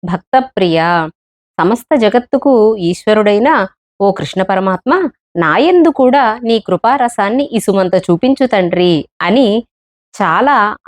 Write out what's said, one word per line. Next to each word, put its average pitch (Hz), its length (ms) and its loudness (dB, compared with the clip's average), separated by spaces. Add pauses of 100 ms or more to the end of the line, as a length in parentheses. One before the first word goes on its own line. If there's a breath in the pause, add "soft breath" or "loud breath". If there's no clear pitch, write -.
భక్తప్రియ", 175 1040 -2 (520)
సమస్త 233 360 0
జగత్తుకు 233 800 2
ఈశ్వరుడైన 214 880 0 (340)
ఓ 196 120 2
కృష్ణ 185 300 -6
పరమాత్మ, 196 680 -2 (260)
నాయందు 285 520 2
కూడా 254 540 0
నీ 226 160 0
కృపారసాన్ని 240 960 -2
ఇసుమంత 190 420 -2
చూపించు 247 520 0
తండ్రి 180 640 0 (140)
అని 214 420 0 (500)
చాలా 208 640 0 (120)